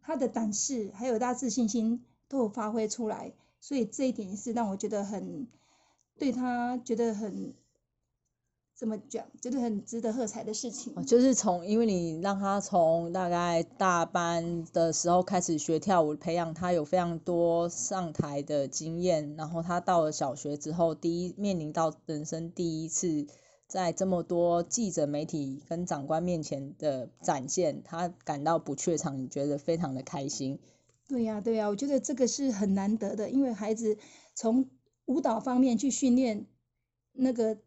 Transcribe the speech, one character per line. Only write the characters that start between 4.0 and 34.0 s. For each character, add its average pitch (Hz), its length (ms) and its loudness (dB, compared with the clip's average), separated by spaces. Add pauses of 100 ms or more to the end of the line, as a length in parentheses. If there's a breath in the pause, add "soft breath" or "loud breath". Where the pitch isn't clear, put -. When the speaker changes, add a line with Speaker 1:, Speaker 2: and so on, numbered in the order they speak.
Speaker 1:
一 254 60 0
点 202 240 -8
是 226 160 -6
让 226 160 0
我 190 80 -4
觉 208 100 -4
得 202 160 -2
很， 185 420 -8 (720 soft breath)
对 277 140 0
他 247 460 -2
觉 240 180 -2
得 226 180 2
很， 196 400 -6 (1200)
怎 - 140 -6
么 220 100 -4
讲， - 280 -10 (160)
觉 247 100 -6
得 269 80 -2
很 233 240 -2
值 - 160 -8
得 220 140 -2
喝 247 120 -2
彩 - 200 -8
的 214 80 -6
事 233 180 -6
情。 - 240 -12
Speaker 2:
哦， 175 80 -6
就 233 160 8
是 254 160 8
从， 180 320 0
因 214 100 4
为 233 80 6
你 170 360 0
让 196 180 0
他 196 220 0
从 170 500 4
大 185 160 0
概 175 340 2
大 175 440 2
班 170 680 0
的 165 220 4
时 - 160 0
候 180 120 8
开 180 200 2
始 170 160 0
学 160 200 0
跳 180 240 4
舞， 151 140 2
培 165 180 -4
养 165 200 0
他 180 180 -2
有 165 140 2
非 185 120 2
常 170 220 0
多 170 480 2
上 175 460 -4
台 147 280 -2
的 147 240 0
经 160 360 -6
验， 156 340 2
然 160 140 -6
后 165 120 -4
他 175 200 0
到 175 200 4
了 156 120 2
小 139 200 -2
学 143 220 -6
之 147 160 -8
后， 165 240 2
第 170 300 -2
一， 180 120 -6
面 196 220 0
临 151 140 -6
到 160 200 2 (120)
人 151 200 -6
生 165 240 -6
第 165 360 -4
一 - 20 -8
次 160 400 -2 (400 loud breath)
在 180 240 -2
这 190 160 0
么 180 160 0
多 175 400 2
记 208 260 -2
者、 160 160 0
媒 147 200 -2
体 143 420 -6
跟 170 180 -4
长 147 220 -4
官 160 160 0
面 175 180 0
前 139 380 -8
的 135 300 -2 (120)
展 143 280 -2
现， 151 340 0
他 170 240 -6 (160)
感 143 220 -4
到 165 120 4
不 156 160 -4
怯 160 240 0
场， 139 240 -4
你 131 60 -6
觉 139 180 -2
得 143 120 0
非 165 200 0
常 160 160 -2
的 131 80 -6
开 139 280 -6
心。 135 280 -4 (500 soft breath)
Speaker 1:
对 247 160 0
呀， 214 180 -2
对 226 140 0
呀， 214 120 0
我 208 80 0
觉 240 120 -4
得 277 120 4
这 262 160 -4
个 247 100 4
是 269 260 0
很 196 220 2
难 196 220 2
得 208 220 -4
的， 262 120 -2
因 269 140 4
为 254 80 0
孩 214 240 -2
子 214 220 0 (360 loud breath)